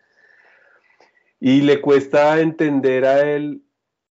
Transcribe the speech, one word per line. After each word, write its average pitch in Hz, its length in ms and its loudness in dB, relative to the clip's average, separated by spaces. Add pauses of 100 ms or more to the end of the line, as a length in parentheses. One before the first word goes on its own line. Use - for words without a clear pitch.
(1400)
Y 135 200 2
le 143 200 2
cuesta 147 580 0
entender 143 640 -2
a 139 260 0
él 147 320 -8 (540)